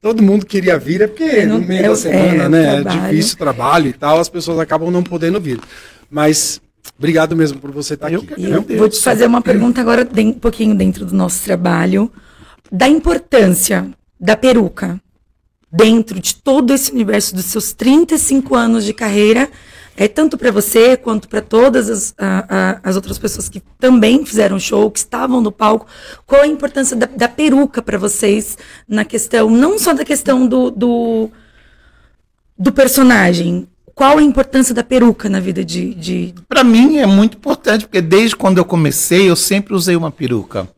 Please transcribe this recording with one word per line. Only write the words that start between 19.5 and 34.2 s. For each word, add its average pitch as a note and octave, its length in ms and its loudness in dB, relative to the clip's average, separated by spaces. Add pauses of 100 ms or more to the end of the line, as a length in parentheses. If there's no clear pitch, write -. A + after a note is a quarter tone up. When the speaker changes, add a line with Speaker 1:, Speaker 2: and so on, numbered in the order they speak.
Speaker 2:
é, G3+ 80 2
tanto D#4 300 -2
pra B3 140 0
você A3+ 440 4
quanto A3 320 -6
pra G#3+ 140 -6
todas A#3 480 2
as, G#3 260 -6
a, F#3+ 320 -4
a, F#3 400 -2
as F#3+ 80 -2
outras - 220 -8
pessoas - 300 -8
que F#3+ 120 -14 (200)
também B3+ 440 4
fizeram G#3 340 0
show, G#3 320 0
que - 100 -10
estavam B3+ 400 -4
no G#3+ 120 0
palco, G#3+ 340 0 (380)
qual C#4 180 4
a D4 40 4
importância C#4 500 -4
da, A#3 100 -2
da - 220 -4
peruca C4+ 540 0
pra - 160 -6
vocês G#3 580 -2 (320)
na G#3+ 160 -2
questão, A3 460 -2
não C#4+ 280 4
só E4+ 140 0
da C4 120 -2
questão C4 420 0
do, B3 240 0
do, A#3 600 -2 (1300)
do G3 160 0
personagem, F#3+ 920 2 (280)
qual C#4 240 4
a D4+ 40 6